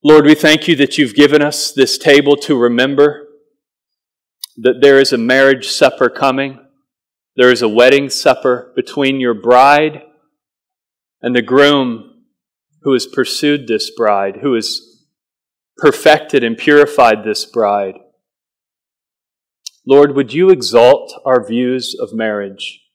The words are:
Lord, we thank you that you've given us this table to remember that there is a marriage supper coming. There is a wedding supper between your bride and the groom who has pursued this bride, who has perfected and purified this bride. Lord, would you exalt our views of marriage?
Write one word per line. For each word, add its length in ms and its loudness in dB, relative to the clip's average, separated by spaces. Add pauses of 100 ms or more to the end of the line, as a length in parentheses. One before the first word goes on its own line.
Lord, 220 6
we 100 4
thank 320 0
you 100 0
that 200 -2
you've 180 -2
given 280 2
us 300 -6
this 260 -2
table 380 2
to 220 -4
remember 720 0 (1300)
that 240 -2
there 180 6
is 140 2
a 60 -2
marriage 500 0
supper 400 0
coming. 500 -4 (760)
There 140 4
is 100 0
a 80 -2
wedding 400 2
supper 680 -4
between 460 -6
your 140 -2
bride 680 2 (1160)
and 160 -4
the 60 0
groom 840 0 (560)
who 140 -2
has 120 -4
pursued 600 -6
this 220 -6
bride, 500 -4
who 140 -4
has 260 -8 (960)
perfected 680 0
and 140 -6
purified 680 2
this 220 -8
bride. 520 -4 (1900)
Lord, 300 4
would 160 -4
you 160 0
exalt 640 2 (140)
our 200 -2
views 520 -6
of 160 -12
marriage? 680 -10 (140)